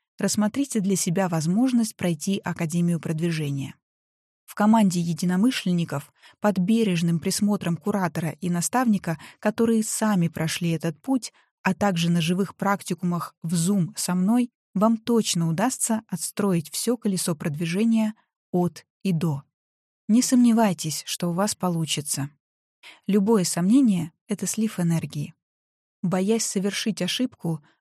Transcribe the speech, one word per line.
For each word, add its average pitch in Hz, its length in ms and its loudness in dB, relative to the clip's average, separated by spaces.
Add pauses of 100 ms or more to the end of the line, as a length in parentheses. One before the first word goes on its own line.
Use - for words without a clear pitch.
(180)
Рассмотрите 214 600 -2
для 190 160 0
себя 180 340 0
возможность 220 680 0
пройти 180 480 -2
Академию 170 560 -2
продвижения. 156 760 -4 (680)
В - 100 -20
команде 208 460 4
единомышленников, 175 1120 0 (280)
под 208 180 2
бережным 175 600 2
присмотром 196 540 0
куратора 170 580 -2
и - 180 -6
наставника, 190 680 0 (200)
которые 226 440 2
сами 208 460 0
прошли 165 440 -2
этот 160 280 -4
путь, - 320 -2 (300)
а 185 100 0
также 170 380 0
на 170 100 2
живых 180 340 -2
практикумах 180 880 -4
в 170 120 -4
Zoom 175 420 0
со - 180 -4
мной, 226 360 2 (240)
вам 220 240 4
точно 208 500 0
удастся 220 580 -2
отстроить 185 640 -2
все 240 280 -2
колесо 185 360 -2
продвижения 196 800 0 (360)
от 175 340 -2 (180)
и 190 100 0
до. 156 300 -2 (680)
Не 226 120 6
сомневайтесь, 226 840 4
что - 240 -4
у - 20 -2
вас 196 220 0
получится. 151 760 -4 (760)
Любое 202 380 4
сомнение — 190 680 2 (160)
это 190 180 -6
слив 220 320 -2
энергии. 165 560 -2 (680)
Боясь 190 420 0
совершить 202 560 -4
ошибку, 180 640 -4 (160)